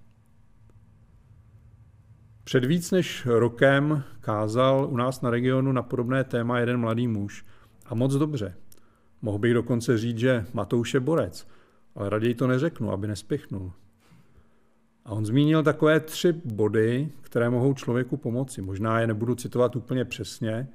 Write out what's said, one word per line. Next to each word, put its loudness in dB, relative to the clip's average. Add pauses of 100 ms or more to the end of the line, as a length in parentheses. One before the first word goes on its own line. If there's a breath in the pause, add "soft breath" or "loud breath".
(2500)
Před 2
víc 0
než 0
rokem 4 (180 loud breath)
kázal 2
u -4
nás -2
na 0
regionu 2
na 0
podobné 0
téma 0
jeden 2
mladý 0
muž. -4 (420 soft breath)
A -8
moc 2
dobře. -2 (680 soft breath)
Mohl -2
bych 4
dokonce 2
říct, -2
že 2
Matouš -2
je 4
borec, -2 (460 soft breath)
ale -4
raději 2
to 0
neřeknu, 0
aby -4
nespěchnul. -6 (1300 soft breath)
A -12
on -4
zmínil 4
takové 4
tři 0
body, 0
které 0
mohou 2
člověku -2
pomoci. -6
Možná 0
je 2
nebudu 0
citovat 0
úplně -2
přesně, -6